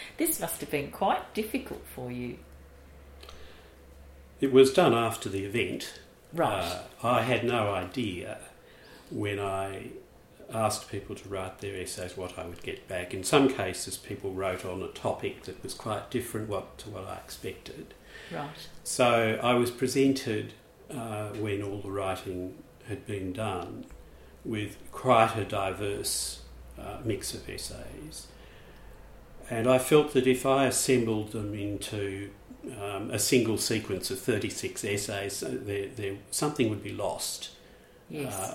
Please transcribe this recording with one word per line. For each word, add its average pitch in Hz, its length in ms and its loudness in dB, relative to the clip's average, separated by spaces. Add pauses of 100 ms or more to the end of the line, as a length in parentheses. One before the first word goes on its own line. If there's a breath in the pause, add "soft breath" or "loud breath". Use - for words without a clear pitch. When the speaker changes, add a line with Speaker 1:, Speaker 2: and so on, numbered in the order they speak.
(180 loud breath)
Speaker 1:
This 330 220 0
must - 220 -4
have 143 80 -8
been 139 220 -2
quite - 420 0
difficult - 500 -4 (120)
for 127 160 -6
you. 123 260 -6 (2000 loud breath)
Speaker 2:
It 135 140 4
was 135 180 12
done 117 220 8
after 113 360 2
the 98 160 -2
event. 101 540 -2 (340)
Speaker 1:
Right. 113 300 2
Speaker 2:
Uh, 90 440 -4
I 120 160 6
had 120 200 2
no 113 300 2
idea 92 640 -4 (720 loud breath)
when 104 300 -2
I 98 480 -4 (680)
asked 110 380 0
people 101 240 -6
to - 120 -16
write 92 320 -6
their 98 160 -6
essays 90 400 -6
what 90 220 -8
I 87 80 -8
would 87 160 -10
get - 260 -8
back. 90 260 -6
In 95 100 -6
some 139 260 8
cases, - 480 -2
people 98 360 -6
wrote 92 300 -2
on 92 200 -4
a 85 60 -6
topic - 540 -4
that - 200 -12
was 98 100 -8
quite - 380 -6
different 110 380 -2
what, 95 300 -4
to 107 100 -12
what 98 180 -8
I 95 80 -8
expected. - 760 -12 (380 loud breath)
Speaker 1:
Right. 151 180 -6 (340)
Speaker 2:
So 117 580 4
I 123 140 6
was 120 160 4
presented, 127 840 2 (380)
uh, 107 380 -6
when 104 340 -2
all 101 160 -6
the 98 120 -8
writing 92 680 -4 (280)
had 104 180 -6
been 95 280 -4
done 92 520 -4 (600 loud breath)
with 104 320 -4 (140)
quite 113 460 6
a 101 80 0
diverse, 98 960 -2 (380)
uh, 104 240 -10
mix 104 300 -2
of 98 160 -10
essays. - 800 -10 (1200 loud breath)
And 117 180 0
I 127 100 8
felt 147 360 6
that 127 140 6
if 127 180 4
I 135 200 6
assembled 113 680 4
them 104 220 -4
into, 101 800 -4 (500)
um, 101 300 -4
a 110 80 -2
single 110 380 6
sequence 104 540 -2
of 95 80 -4
thirty-six - 640 -2
essays, 101 580 -2
uh, 131 200 -4
there, 101 340 -4
there, 101 200 -4 (160)
something 147 380 2
would 104 140 -4
be 101 80 -6
lost. - 600 -4 (580 loud breath)
Speaker 1:
Yes. 139 240 -6
Speaker 2:
Uh, 95 220 -4